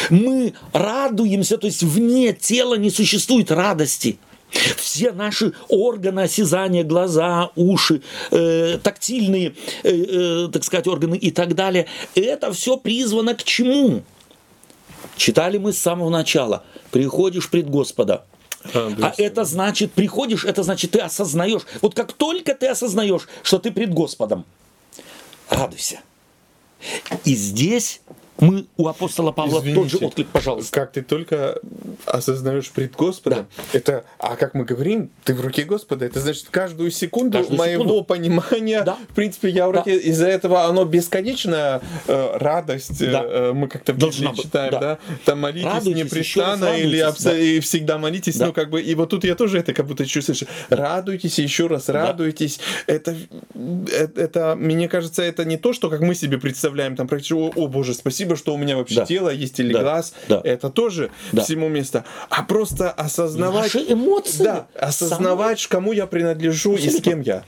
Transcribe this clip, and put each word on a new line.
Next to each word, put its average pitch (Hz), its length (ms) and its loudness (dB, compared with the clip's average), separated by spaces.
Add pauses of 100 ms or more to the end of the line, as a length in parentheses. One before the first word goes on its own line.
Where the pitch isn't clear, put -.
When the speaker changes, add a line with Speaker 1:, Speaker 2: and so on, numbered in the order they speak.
(100)
Speaker 1:
мы 240 420 4 (200)
радуемся, 214 880 2
то 202 80 -2
есть 165 160 -2
вне 233 500 4
тела 247 440 0
не 202 140 2
существует 214 600 4
радости. 156 680 0 (580)
Все 208 360 -2
наши 208 400 -2 (160)
органы 190 520 0
осязания, 180 640 2
глаза, 170 720 2
уши, 175 440 4 (300)
э, 165 520 4
тактильные, 190 720 0 (280)
э, - 80 4
э, 175 640 2
так 151 120 0
сказать, 180 220 0
органы 165 300 0
и 185 140 0
так 175 240 0
далее, 185 320 2 (280)
это 226 380 0
все 254 240 0
призвано 226 580 0
к - 100 -10
чему? 247 580 4 (1120)
Читали 175 420 2
мы 196 140 0
с - 60 -4
самого 170 320 0
начала. 147 520 0 (280)
Приходишь 175 580 2
пред 165 220 0
Господа. 123 540 0 (500)
Speaker 2:
А, 117 120 0
Speaker 1:
А 107 40 -4
Speaker 2:
Господи. 110 320 0
Speaker 1:
это 208 220 0
значит, 190 480 -2
приходишь, 214 520 0
это 196 180 0
значит, 175 280 -2
ты 220 80 4
осознаешь. 175 640 0 (180)
Вот 202 140 2
как - 180 -4
только 320 420 0
ты 262 120 -2
осознаешь, 208 600 0 (140)
что 190 160 4
ты 220 120 -4
пред 202 240 -2
Господом, 107 500 -2 (1040)
радуйся. - 520 -4 (1200)
И 139 100 4
здесь 117 640 -2 (380)
мы 185 280 4 (100)
у 160 100 2
апостола 160 460 -2
Павла 151 280 0
Speaker 2:
Извините, 147 200 2
Speaker 1:
тот 143 100 2 (100)
же 151 60 -2
отклик, 139 220 -4
пожалуйста. 120 420 -2
Speaker 2:
как 139 220 -4
ты 143 80 -6
только 151 580 -4 (460)
осознаешь 131 680 -2
пред 131 240 -4
Господом, 143 520 -2 (100)
Speaker 1:
Да. - 160 -12
Speaker 2:
это, 135 320 0 (140)
а 120 180 -4
как 139 160 0
мы 123 140 -2
говорим, 160 420 0 (160)
ты 131 100 2
в 123 60 -4
руке 131 240 -2
Господа, 151 400 -4
это 123 160 -4
значит, 143 300 -4
каждую 175 400 -2
секунду 214 480 -2
Speaker 1:
Каждую - 180 0
Speaker 2:
моего 170 280 2
Speaker 1:
секунду. 208 200 2
Speaker 2:
понимания, 190 800 0
Speaker 1:
Да. 185 160 -2 (100)
Speaker 2:
в - 60 -16
принципе, 208 340 0
я 180 200 2
в 185 40 0
Speaker 1:
Да. 190 60 4
Speaker 2:
руке, 190 180 2
из-за 165 320 2
этого 180 380 4
оно 180 180 4
бесконечная, 170 960 0 (280)
э, 135 280 0
радость, 147 600 -2 (120)
Speaker 1:
Да. 123 140 0
Speaker 2:
э, 123 300 0
мы 139 140 0
как-то 135 260 -4
в - 20 -6
Speaker 1:
Должна 143 300 0
Speaker 2:
Библии 123 100 -4
Speaker 1:
быть, - 80 -4
Speaker 2:
читаем, 139 280 -2
Speaker 1:
да. 127 80 0
Speaker 2:
да? 151 180 -2 (260)
Там 147 160 2
молитесь 151 240 -4
Speaker 1:
Радуйтесь, 170 480 -2
еще 165 300 -2
раз 196 180 0
Speaker 2:
непрестанно 185 40 0 (120)
или 156 240 2
Speaker 1:
радуйтесь, - 20 4 (240)
Speaker 2:
обсо-, 180 40 4
Speaker 1:
да. 165 80 2
Speaker 2:
и 160 220 2
всегда 156 360 -2
молитесь, 160 400 -4
Speaker 1:
Да. 120 120 2
Speaker 2:
ну, - 40 -6
как 151 160 -2
бы, 160 140 -2
и 160 120 -2
вот 160 140 0
тут 196 160 -2
я 180 100 2
тоже 196 260 0
это - 120 -2
как 143 140 0
будто 139 180 -4
чувствую, 139 320 -2
что 139 100 -6 (220)
радуйтесь, 175 720 -2
еще 156 300 2
раз 143 180 -2
Speaker 1:
Да. 139 80 0
Speaker 2:
радуйтесь. 156 640 -2 (260)
Это, 156 300 -2 (380)
э, 156 640 -4
это, 160 420 0
мне 160 300 0
кажется, 170 340 -2
это 170 240 -2
не 160 100 -2
то, 240 160 2
что 208 160 -2
как 156 140 -2
мы 175 120 4
себе 143 220 -2
представляем, 139 600 -2
там, 127 120 -4
практически: 143 240 -4
«О, 160 180 0 (140)
о, - 40 -2
Боже, 131 260 -2
спасибо, - 320 -4 (100)
что 151 180 -4
у 143 40 -4
меня 143 180 0
вообще 123 200 -2
Speaker 1:
Да. 107 100 2
Speaker 2:
тело 175 240 0
есть 139 300 -4
или 120 120 2
Speaker 1:
Да. 113 100 4
Speaker 2:
глаз». 156 300 0 (160)
Speaker 1:
Да. 104 160 4
Speaker 2:
Это 123 240 0
тоже 175 420 -2 (220)
Speaker 1:
Да. 110 100 2
Speaker 2:
всему 160 260 0
место. 139 360 -2 (240)
А - 140 0
просто 190 480 0
осознавать 170 840 -2
Speaker 1:
Наши 269 180 0
эмоции. 294 500 2
Speaker 2:
Да, 185 240 2 (140)
осознавать, 180 800 0
Speaker 1:
Самые - 100 -6
Speaker 2:
кому 196 220 2
я 202 160 0
принадлежу 165 640 0
и - 40 2
с 151 180 2
Speaker 1:
Абсолютно. 180 160 2
Speaker 2:
кем 156 80 -2
я. 107 280 -2